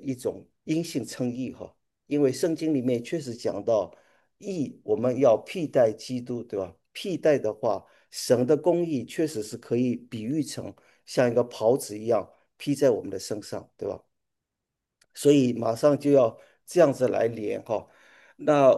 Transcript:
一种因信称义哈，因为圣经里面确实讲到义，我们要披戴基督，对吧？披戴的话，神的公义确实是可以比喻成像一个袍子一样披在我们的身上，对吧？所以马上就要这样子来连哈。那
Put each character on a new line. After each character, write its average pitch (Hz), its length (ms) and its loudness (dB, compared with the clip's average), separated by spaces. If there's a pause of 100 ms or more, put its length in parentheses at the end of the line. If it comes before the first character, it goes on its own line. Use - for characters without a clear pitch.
一 135 80 -4
种 98 320 -6 (180)
因 160 180 -2
信 147 220 -6
称 123 280 -6
义 123 200 -8
哈， - 220 -16 (320)
因 147 140 -2
为 135 120 4
圣 165 240 -2
经 156 180 -2
里 131 80 0
面 120 200 0
确 165 180 -6
实 127 140 -10
讲 101 300 -6
到 104 300 0 (440)
义， 185 440 -8
我 107 140 0
们 120 220 0
要 127 180 6
披 160 300 -8
戴 123 260 2
基 127 280 -10
督， 120 220 -8
对 104 160 -8
吧？ 92 160 -8 (180)
披 185 240 -6
戴 143 220 2
的 110 140 -2
话， 104 320 -4 (260)
神 123 360 0
的 151 100 4
公 170 280 0
义 147 200 -4
确 - 220 -2
实 107 160 -6
是 113 140 -10
可 117 200 -4
以 123 200 0
比 - 260 -12
喻 139 200 -4
成 98 320 -10 (320)
像 123 240 2
一 113 40 -4
个 120 100 4
袍 120 320 2
子 104 220 -10
一 107 80 -12
样 110 240 0 (260)
披 - 180 -4
在 143 160 4
我 107 100 2
们 95 100 -10
的 98 80 -8
身 104 240 -8
上， - 340 -12
对 98 120 -8
吧？ 95 140 -8 (1120)
所 - 180 4
以 131 220 4
马 113 200 -2
上 143 240 2
就 143 120 -2
要 127 280 4 (280)
这 - 140 2
样 143 120 6
子 127 160 0
来 104 180 0
连 107 360 -6
哈。 101 240 -6 (500)
那 143 420 4